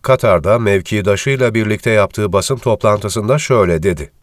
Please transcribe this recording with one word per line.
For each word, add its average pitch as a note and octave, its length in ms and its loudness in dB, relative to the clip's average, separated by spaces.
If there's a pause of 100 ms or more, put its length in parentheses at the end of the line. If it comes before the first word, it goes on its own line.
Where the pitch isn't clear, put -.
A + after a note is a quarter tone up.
Katar'da G#2+ 580 2
mevkidaşıyla G#2 920 0
birlikte G#2+ 380 -2
yaptığı G2+ 420 0
basın G2 240 0
toplantısında G#2+ 800 0
şöyle F#2 460 0
dedi D#2 280 -2 (120)